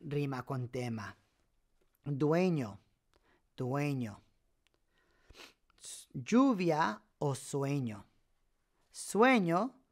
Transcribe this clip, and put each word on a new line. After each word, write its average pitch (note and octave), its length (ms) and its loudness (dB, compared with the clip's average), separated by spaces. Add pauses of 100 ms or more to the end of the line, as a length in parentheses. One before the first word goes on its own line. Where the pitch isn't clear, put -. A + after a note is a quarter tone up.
rima C#3 440 -4
con B2+ 260 -6
tema. A#2 440 -8 (920)
Dueño. D3 760 0 (720)
Dueño. B2+ 680 -4 (1600)
S-, - 360 -18
lluvia F#3 880 2 (160)
o C#3+ 160 0
sueño. C3+ 720 -4 (840)
Sueño G#3+ 840 2 (180)